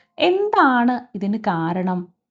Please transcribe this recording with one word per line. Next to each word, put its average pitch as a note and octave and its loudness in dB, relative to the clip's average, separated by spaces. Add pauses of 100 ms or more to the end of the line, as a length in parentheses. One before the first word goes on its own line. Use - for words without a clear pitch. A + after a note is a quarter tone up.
(180)
എന്താണ് D#4 2 (140)
ഇതിന് G3+ -4
കാരണം? F3+ -2 (220)